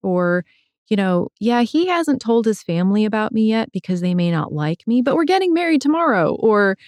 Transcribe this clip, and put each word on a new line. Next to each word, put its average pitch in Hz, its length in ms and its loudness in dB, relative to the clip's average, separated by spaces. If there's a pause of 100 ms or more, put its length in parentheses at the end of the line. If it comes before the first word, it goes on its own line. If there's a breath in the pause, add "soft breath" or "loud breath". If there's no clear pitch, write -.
or, 180 400 0 (460)
you 208 80 0
know, 185 320 0 (100)
"Yeah, 240 220 0
he 311 260 0
hasn't 330 340 -2
told 226 240 0
his 220 160 -2
family 190 440 0
about 214 260 -2
me 220 160 0
yet 220 240 -2
because 180 300 -4
they 180 120 0
may 175 160 0
not 165 220 -2
like 151 340 -4
me, 240 160 2
but 269 140 0
we're 330 80 2
getting 370 300 0
married 330 280 0
tomorrow." 285 540 0
Or, 208 420 2 (100)